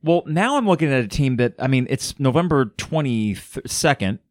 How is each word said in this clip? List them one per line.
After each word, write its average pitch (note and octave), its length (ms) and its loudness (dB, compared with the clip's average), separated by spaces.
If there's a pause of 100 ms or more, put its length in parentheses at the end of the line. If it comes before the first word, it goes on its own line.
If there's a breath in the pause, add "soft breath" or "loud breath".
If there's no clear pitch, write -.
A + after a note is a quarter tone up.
Well, E3 240 2
now G3+ 300 0
I'm A#3 100 0
looking E3 260 2
at B2+ 100 2
a G#2+ 40 -4
team C3 300 0
that, A#2+ 220 0
I C3 80 -2
mean, C3 220 2
it's - 300 -6
November C#3+ 460 2 (120)
twenty-second A#2 1400 -2 (120)